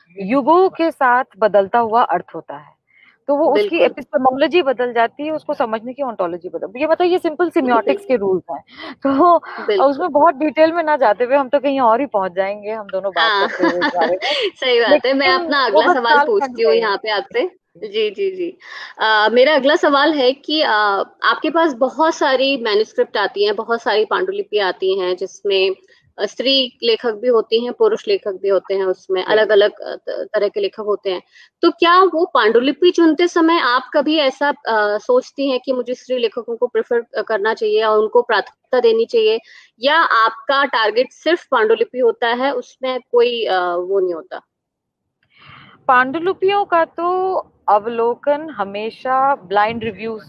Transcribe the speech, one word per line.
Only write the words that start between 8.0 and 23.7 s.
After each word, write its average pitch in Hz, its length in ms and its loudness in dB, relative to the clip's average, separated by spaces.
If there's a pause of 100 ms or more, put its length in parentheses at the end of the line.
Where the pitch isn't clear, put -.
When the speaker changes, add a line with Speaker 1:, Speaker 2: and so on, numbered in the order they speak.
Speaker 2:
बिल्कुल। - 0 -
Speaker 1:
के 254 80 0
rules 190 360 -2
हैं। 147 100 -12 (320)
तो 311 460 4
Speaker 2:
बिल्कुल। 220 480 0
Speaker 1:
उसमें 285 240 -2
बहुत 294 240 4
detail 311 360 2
में 339 120 -2
ना 302 140 0
जाते 240 260 2
हुए 247 120 0
हम 269 140 0
तो 277 100 2
कहीं 269 200 -2
और 233 200 4
ही 285 60 -2
पहुंच 190 260 -2
जाएंगे, 202 400 -6
हम 220 160 -10
दोनों 190 240 -6
बात 214 200 0
Speaker 2:
हाँ। 196 160 0
Speaker 1:
करते - 160 -6
हुए 175 240 0
इस 277 80 -4
बारे 165 160 0
में। 466 380 -4
Speaker 2:
<laughs> - 60 -14
सही 247 260 0
बात 277 240 2
है। 262 80 0
मैं 277 140 0
Speaker 1:
लेकिन 262 180 0
Speaker 2:
अपना 277 220 0
Speaker 1:
वो 220 140 4
Speaker 2:
अगला 269 120 4
Speaker 1:
बस - 0 -
Speaker 2:
सवाल 247 100 -2
Speaker 1:
कालखंड - 240 4
Speaker 2:
पूछती 226 360 -2
हूँ 220 100 4
Speaker 1:
है। 226 60 2
Speaker 2:
यहाँ 208 180 -2
पे 214 120 -8
आपसे। 214 420 -4 (320)
जी, 214 260 -4
जी, 196 220 -4
जी। 180 260 -8 (420)
अ, 214 300 2
मेरा 262 260 4
अगला 285 200 2
सवाल 302 380 2
है 262 200 0
कि, 302 280 -4
अ, 247 100 0 (520)
आपके 233 260 0
पास 330 240 0
बहुत 262 420 -2
सारी 269 420 0
manuscript 226 600 -2
आती 202 280 -2
हैं, 214 100 0
बहुत 226 260 -4